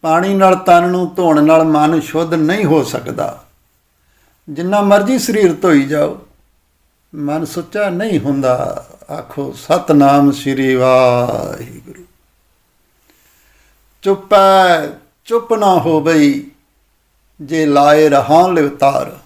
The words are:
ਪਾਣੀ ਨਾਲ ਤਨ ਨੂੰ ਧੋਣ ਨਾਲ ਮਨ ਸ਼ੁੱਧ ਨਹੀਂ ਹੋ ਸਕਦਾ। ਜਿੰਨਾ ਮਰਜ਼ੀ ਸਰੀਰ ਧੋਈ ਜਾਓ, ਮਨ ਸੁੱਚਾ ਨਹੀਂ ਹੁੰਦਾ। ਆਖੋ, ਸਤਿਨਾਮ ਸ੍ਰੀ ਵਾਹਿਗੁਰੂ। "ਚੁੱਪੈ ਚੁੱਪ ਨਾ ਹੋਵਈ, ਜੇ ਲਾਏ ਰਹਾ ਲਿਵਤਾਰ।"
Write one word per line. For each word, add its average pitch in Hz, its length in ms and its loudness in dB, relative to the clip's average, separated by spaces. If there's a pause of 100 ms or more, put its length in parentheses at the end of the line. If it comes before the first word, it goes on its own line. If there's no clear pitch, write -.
ਪਾਣੀ 175 320 0
ਨਾਲ 190 220 4
ਤਨ 175 320 2
ਨੂੰ 180 260 -4
ਧੋਣ 156 300 2
ਨਾਲ 160 200 4
ਮਨ 156 360 0
ਸ਼ੁੱਧ 160 340 -4
ਨਹੀਂ 170 300 -2
ਹੋ 151 200 2
ਸਕਦਾ। - 600 -10 (1040)
ਜਿੰਨਾ 175 320 -4
ਮਰਜ਼ੀ 202 380 2
ਸਰੀਰ 202 360 0
ਧੋਈ 147 280 2
ਜਾਓ, 151 440 -4 (880)
ਮਨ 151 300 -6
ਸੁੱਚਾ 190 460 -8
ਨਹੀਂ 185 300 -4
ਹੁੰਦਾ। 131 680 -4 (260)
ਆਖੋ, 139 400 -10
ਸਤਿਨਾਮ 143 800 2
ਸ੍ਰੀ 135 420 -2
ਵਾਹਿਗੁਰੂ। 123 1300 -2 (2000)
"ਚੁੱਪੈ 190 840 2 (380)
ਚੁੱਪ 226 300 -4
ਨਾ 202 200 2
ਹੋਵਈ, 156 760 0 (880)
ਜੇ 156 260 -4
ਲਾਏ 147 420 4
ਰਹਾ 147 380 2
ਲਿਵਤਾਰ।" 139 800 -2